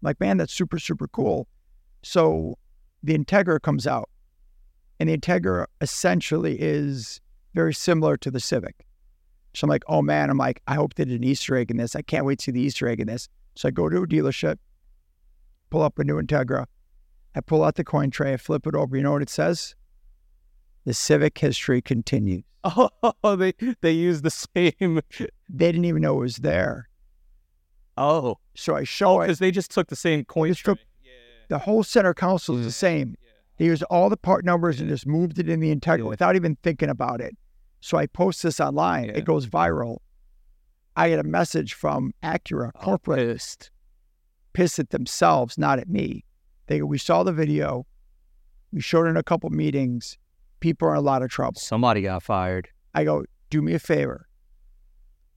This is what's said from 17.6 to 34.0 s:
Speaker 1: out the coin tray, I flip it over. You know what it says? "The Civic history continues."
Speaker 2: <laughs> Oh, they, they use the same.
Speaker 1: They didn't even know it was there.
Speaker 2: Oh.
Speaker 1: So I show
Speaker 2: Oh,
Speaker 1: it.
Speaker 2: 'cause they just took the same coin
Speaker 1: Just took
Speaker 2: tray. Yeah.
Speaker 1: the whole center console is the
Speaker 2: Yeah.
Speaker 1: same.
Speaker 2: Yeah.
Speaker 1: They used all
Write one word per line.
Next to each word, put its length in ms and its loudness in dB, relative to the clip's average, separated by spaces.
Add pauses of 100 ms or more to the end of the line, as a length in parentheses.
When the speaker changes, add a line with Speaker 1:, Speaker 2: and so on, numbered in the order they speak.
Speaker 1:
out 100 2
the 80 -2
coin 300 0
tray, 220 -2
I 20 -2
flip 320 -4
it 80 -2
over. 200 -2
You 60 0
know 100 2
what 100 0
it 80 -6
says? 440 -2 (1080)
"The 100 -2
Civic 440 2
history 440 2
continues." 640 -2
Speaker 2:
<laughs> 40 -20 (120)
Oh, 720 2
they, 180 2 (260)
they 120 4
use 300 0
the 80 0
same. 680 0 (480)
Speaker 1:
They 240 2
didn't 140 2
even 160 0
know 160 2
it 20 -2
was 160 -4
there. 520 -2 (1080)
Speaker 2:
Oh. 420 2 (160)
Speaker 1:
So 220 -2
I 80 -2
show 340 4
Speaker 2:
Oh, 40 2
Speaker 1:
it. 60 0
Speaker 2:
'cause 100 0
they 120 2
just 200 -2
took 180 0
the 80 -10
same 280 0
coin 260 0
Speaker 1:
Just 140 -4
took 140 2
Speaker 2:
tray. 80 -20 (160)
Yeah. 80 -20 (380)
Speaker 1:
the 100 -2
whole 240 2
center 320 4
console 420 0
is 60 0
the 60 -2
Speaker 2:
Yeah. 40 -4
Speaker 1:
same. 500 0
Speaker 2:
Yeah. 80 -20 (260)
Speaker 1:
They 100 0
used 180 2
all 260 4